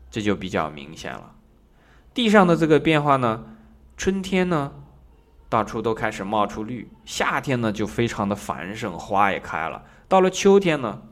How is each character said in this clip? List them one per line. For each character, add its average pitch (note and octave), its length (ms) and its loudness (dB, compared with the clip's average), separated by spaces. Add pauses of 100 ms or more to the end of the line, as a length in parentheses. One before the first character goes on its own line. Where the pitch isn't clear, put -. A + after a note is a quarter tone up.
(100)
这 A2+ 100 -8
就 G2+ 160 0
比 F#2 140 -8
较 E2+ 180 -2
明 D2+ 260 -16
显 D#2 180 -12
了。 - 240 -16 (760)
地 A#3 160 0
上 G3+ 180 8
的 E3+ 80 6
这 D#3+ 120 2
个 D#3 120 6
变 D#3 240 2
化 C#3+ 140 4
呢， A2+ 280 0 (520)
春 F#3+ 240 -2
天 F#3 280 0
呢， C#3+ 240 -2 (760)
到 A2+ 140 2
处 A2+ 180 -6
都 A2+ 140 0
开 A2+ 160 -4
始 G#2 140 -8
冒 G#2 220 0
出 G#2+ 180 -8
绿； A2+ 260 -12 (140)
夏 - 360 -4
天 C3 200 -2
呢， A2 120 0
就 G#2+ 140 -4
非 A#2 220 -2
常 G2+ 200 -4
的 G2+ 60 -2
繁 F2+ 400 -8
盛， G2 240 -8
花 G2 320 2
也 D#2+ 80 -2
开 D#2+ 300 -6
了； A#1 160 -12 (240)
到 F#3+ 120 4
了 F#3 80 4
秋 G3 300 6
天 D#3+ 220 0
呢， A2 200 -6 (120)